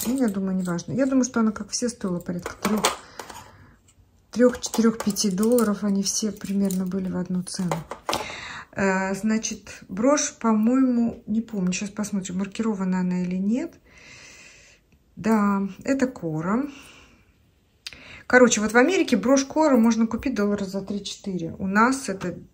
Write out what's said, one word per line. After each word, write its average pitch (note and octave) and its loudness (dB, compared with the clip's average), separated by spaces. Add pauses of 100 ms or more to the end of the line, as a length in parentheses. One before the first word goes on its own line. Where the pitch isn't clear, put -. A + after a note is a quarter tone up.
Ну, B3+ -2
я A#3+ 2
думаю, F#3+ -2
неважно. F3+ -4
Я C4+ 2
думаю, C4 2
что A#3+ -2
она, A3 4
как - -10
все, - -4
стоила F3+ -4
порядка - -8
трех, G#3 0 (1500)
трех, B3 4
четырех, A3+ 2
пяти G3 0
долларов. G#3 2
Они G3 0
все G#3+ -2
примерно G3 -2
были F#3 -4
в F3 -4
одну F3+ -2
цену. F3 -4 (1000)
Э, F#3+ 0
значит, A3 -4
брошь, C4 2
по-моему, A#3 2
не A3 0
помню, F#3 -2
щас G3+ -4
посмотрим, G3 -6
маркирована F#3+ -2
она F3+ 0
или F3+ -2
нет. A#3 -2 (1400)
Да, G3+ 2 (180)
это C4 2
Кора. F#3 -2 (1600)
Короче, B3 6
вот G#3 -2
в A3+ 2
Америке D#4 4
брошь C4+ 2
Кора D4+ 4
можно A3+ 4
купить A#3 -4
доллара G#3 -2
за G3 -6
три-четыре. F#3+ -8
У F#3+ -6
нас A3 2
это F#3+ -6 (160)